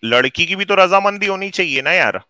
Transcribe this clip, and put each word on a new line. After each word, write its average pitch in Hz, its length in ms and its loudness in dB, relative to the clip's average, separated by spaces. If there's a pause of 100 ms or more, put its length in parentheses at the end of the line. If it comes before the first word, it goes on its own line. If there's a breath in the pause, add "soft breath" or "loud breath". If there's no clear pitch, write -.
लड़की 123 420 2
की 185 100 -4
भी 196 80 -4
तो 202 100 -2
रजामंदी 196 520 2
होनी 196 240 -6
चाहिए 151 320 -2
ना 147 100 -2
यार। 117 380 0